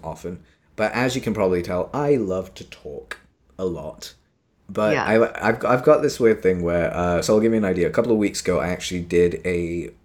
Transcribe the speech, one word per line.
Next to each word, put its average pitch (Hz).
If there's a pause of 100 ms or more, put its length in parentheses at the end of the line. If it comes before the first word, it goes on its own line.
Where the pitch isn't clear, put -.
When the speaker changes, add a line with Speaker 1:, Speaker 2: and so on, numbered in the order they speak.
Speaker 1:
often. 87 (340)
But 107
as 123
you 131
can 110
probably 92
tell, 90
I 143
love 95
to -
talk - (400)
a 92
lot. 78 (540)
But 107
Speaker 2:
Yeah. 113
Speaker 1:
I, 110
I've, 113
I've 127
got 151
this 143
weird 110
thing 92
where, 85
uh, 87
so 107
I'll 107
give 113
you 113
an 104
idea. 87
A -
couple 117
of 110
weeks 101
ago, 90
I 82
actually 90
did 87
a 87 (140)